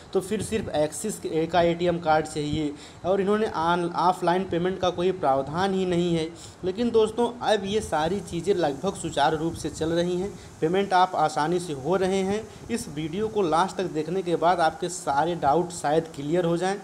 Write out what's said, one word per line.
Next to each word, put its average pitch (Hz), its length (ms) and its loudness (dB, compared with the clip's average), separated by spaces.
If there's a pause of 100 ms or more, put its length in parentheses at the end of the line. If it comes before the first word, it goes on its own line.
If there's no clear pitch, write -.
(120)
तो 190 80 2
फिर 190 220 -4
सिर्फ 214 280 -4
Axis 151 480 -2
के, 165 280 -2
का 175 160 4
एटीएम 170 380 2
card 156 260 2
चाहिए 151 460 -2 (320)
और 190 160 2
इन्होंने 208 280 2
ऑन-, 170 440 0
offline 180 580 2
payment 180 300 0
का 185 120 2
कोई 175 200 0
प्रावधान 151 640 0
ही 190 120 0
नहीं 175 280 2
है। 165 160 -2 (340)
लेकिन 214 260 0
दोस्तों, 220 420 2 (100)
अब 196 220 2
ये 202 160 0
सारी 165 400 0
चीज़ें 175 340 -2
लगभग 170 400 0
सुचारू 156 440 2
रूप 165 160 -2
से - 160 -6
चल 156 200 -4
रही 175 260 0
हैं, 196 140 -4 (300)
पेमेंट 185 320 2
आप 180 240 6
आसानी 156 440 2
से 170 140 -6
हो 143 220 0
रहे 190 260 2
हैं। 202 200 0 (280)
इस 233 180 -4
वीडियो 160 400 -4
को 214 140 0
लास्ट 175 340 2
तक 196 160 -2
देखने 165 300 -2
के 170 140 0
बाद 175 240 4
आपके 165 280 0
सारे 156 480 0
डाउट 156 360 2
शायद 156 420 0
क्लियर 156 300 -2
हो 170 120 2
जाएं। 190 280 -2